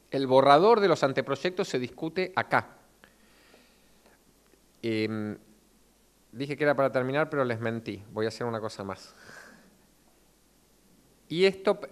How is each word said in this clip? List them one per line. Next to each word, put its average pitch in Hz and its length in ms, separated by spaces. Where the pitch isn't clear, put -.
el 135 160
borrador 143 540
de 202 80
los 151 160
anteproyectos 139 640
se - 100
discute 160 580
acá. - 420
Em, 110 560
dije 139 260
que 147 60
era 147 100
para 135 180
terminar, 135 380
pero 143 160
les 117 140
mentí. 113 440
Voy 110 120
a 110 40
hacer 120 180
una 113 120
cosa 107 240
más. 95 300
Y 170 160
esto, 196 340